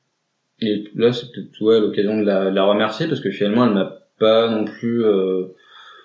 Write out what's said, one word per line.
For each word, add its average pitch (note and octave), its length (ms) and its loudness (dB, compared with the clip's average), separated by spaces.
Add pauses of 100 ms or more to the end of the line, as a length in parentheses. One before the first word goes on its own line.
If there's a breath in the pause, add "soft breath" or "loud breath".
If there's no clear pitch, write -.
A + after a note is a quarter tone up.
(600)
Et G#2+ 240 -2 (100)
là, A#2+ 200 2
c'est - 180 -12
peut-être, - 300 -16
ouais, A2 180 4
l'occasion G#2 380 0
de G#2 60 0
la, F#2+ 260 0
de F#2+ 40 -2
la G2 100 2
remercier G#2+ 420 0
parce D3 140 -4
que G2 100 -4
finalement, G#2 340 0
elle A2+ 80 2
m'a F#2+ 280 -2 (180)
pas A2+ 320 2
non G#2+ 160 -2
plus, A#2 360 -4
euh, F#2+ 520 0 (500 loud breath)